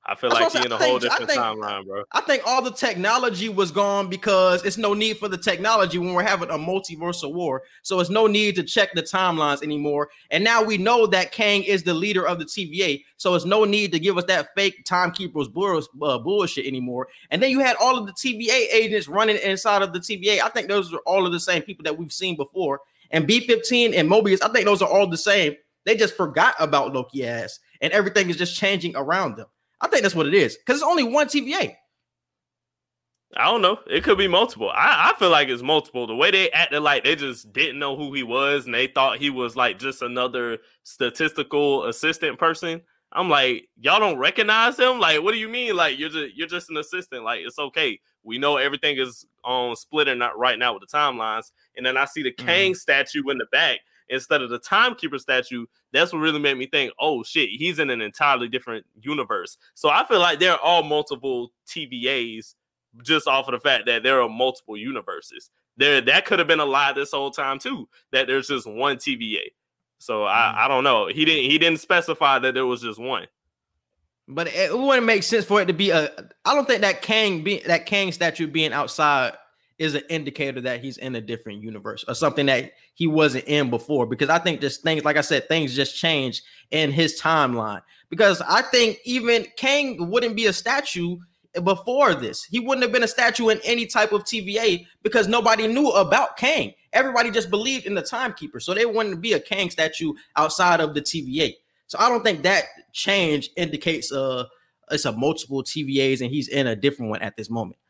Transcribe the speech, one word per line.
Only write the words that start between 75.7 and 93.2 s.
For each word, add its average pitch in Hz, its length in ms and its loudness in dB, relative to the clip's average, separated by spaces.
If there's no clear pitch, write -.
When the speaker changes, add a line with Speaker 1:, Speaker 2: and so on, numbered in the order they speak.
Speaker 2:
be 196 180 0
a, 156 180 2
I 247 100 4
don't 277 120 0
think 214 140 2
that 196 200 0
Kang 208 420 0
be-, 196 240 -2
that 170 180 2
Kang 196 260 -2
statue 165 360 -2
being 151 260 -2
outside 143 600 0
is 156 180 -2
an 139 140 -4
indicator 143 520 -6
that 123 200 -6
he's 131 160 -12
in 127 180 -8
a 113 60 -6
different 107 400 -10
universe 107 460 -12
or 120 80 -6
something 147 320 0
that 131 240 0
he 170 120 0
wasn't 156 380 2
in 147 240 2
before. 120 380 -2
Because 127 220 -2
I 165 100 4
think 170 220 -2
just 139 220 -6
things, 160 200 0
like 151 140 2
I 147 40 2
said, 143 260 -2
things 151 280 -2
just 135 200 -2
change 139 460 -2
in 151 200 0
his 156 300 0
timeline. 120 600 0
Because 190 320 4
I 190 220 2
think 233 420 2
even 233 400 0
Kang 262 520 -2
wouldn't 233 260 0
be 220 120 0
a 190 60 2
statue 180 640 -4
before 202 500 2
this. 123 300 -6
He 220 160 -4
wouldn't 254 240 0
have 226 80 0
been 247 120 2
a 220 40 0
statue 240 420 2